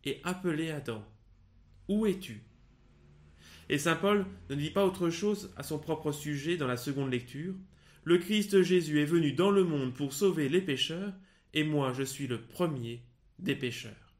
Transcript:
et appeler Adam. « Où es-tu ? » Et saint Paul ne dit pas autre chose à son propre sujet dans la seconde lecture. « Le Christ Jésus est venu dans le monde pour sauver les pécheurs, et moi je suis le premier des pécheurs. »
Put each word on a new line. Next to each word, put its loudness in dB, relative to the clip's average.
et -4
appeler -2
Adam. « -8
Où 2
es-tu ? » -2
Et 2
saint 2
Paul 2
ne -6
dit -4
pas 2
autre 0
chose -2
à -12
son -6
propre -4
sujet -4
dans -2
la 0
seconde -4
lecture. « -6
Le 6
Christ 4
Jésus 4
est 4
venu 4
dans 4
le 6
monde 0
pour -4
sauver 2
les 2
pécheurs, -4
et 2
moi 0
je -4
suis -6
le -4
premier -4
des -2
pécheurs. » -8